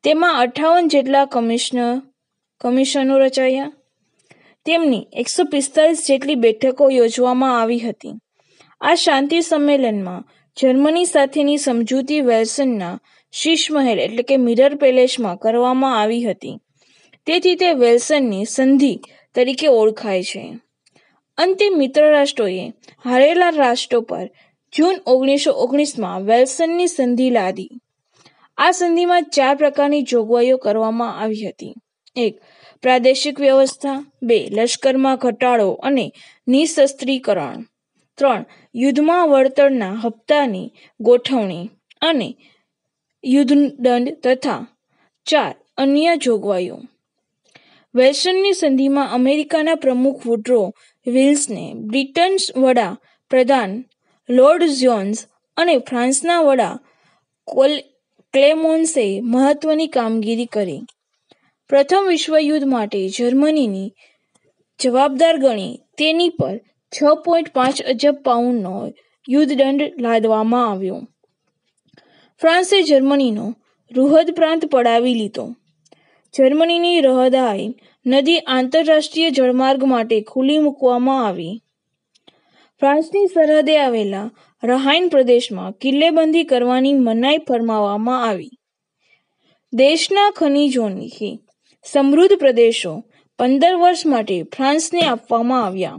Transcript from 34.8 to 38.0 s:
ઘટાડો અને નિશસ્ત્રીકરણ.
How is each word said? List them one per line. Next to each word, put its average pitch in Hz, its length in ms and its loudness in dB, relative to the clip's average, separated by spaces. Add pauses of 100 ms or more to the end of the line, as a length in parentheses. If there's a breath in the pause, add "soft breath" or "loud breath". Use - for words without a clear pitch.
ઘટાડો 240 540 0
અને 262 400 -4 (360 soft breath)
નિશસ્ત્રીકરણ. 262 1200 -2 (520)